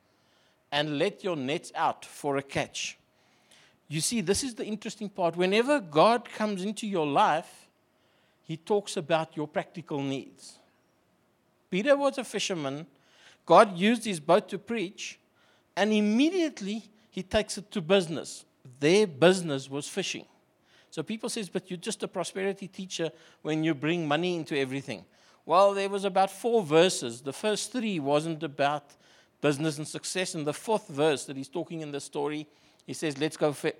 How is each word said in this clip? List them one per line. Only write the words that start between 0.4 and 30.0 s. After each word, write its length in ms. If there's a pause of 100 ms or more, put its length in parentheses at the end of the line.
and 260
let 280
your 100
nets 400
out 300
for 320
a 60
catch." 540 (920)
You 120
see, 200
this 240
is 100
the 100
interesting 440
part. 280
Whenever 440
God 500
comes 320
into 240
your 180
life, 640 (760)
he 120
talks 400
about 400
your 120
practical 520
needs. 600 (1080)
Peter 280
was 200
a 60
fisherman. 640 (580)
God 320
used 280
his 160
boat 300
to 100
preach, 580 (560)
and 180
immediately 960 (220)
he 140
takes 340
it 140
to 80
business. 640 (340)
Their 300
business 600
was 200
fishing. 380 (600)
So 140
people 260
says, 220
"But 180
you're 80
just 280
a 40
prosperity 600
teacher 440 (300)
when 200
you 120
bring 340
money 260
into 220
everything." 480 (400)
Well, 300
there 160
was 140
about 260
four 320
verses. 580
The 140
first 360
three 300
wasn't 420
about 540 (460)
business 340
and 100
success. 480